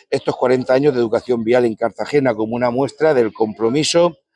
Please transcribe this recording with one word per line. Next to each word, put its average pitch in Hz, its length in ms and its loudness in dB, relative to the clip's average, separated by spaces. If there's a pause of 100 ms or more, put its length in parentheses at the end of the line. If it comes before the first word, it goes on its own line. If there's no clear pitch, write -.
(120)
estos 135 240 -2
cuarenta 127 400 0
años 139 180 2
de 123 60 -2
educación 117 440 -2
vial 123 220 2
en 110 100 -2
Cartagena 117 600 -2
como 110 200 -4
una 123 140 0
muestra 139 460 0
del 113 180 2
compromiso 139 840 0 (180)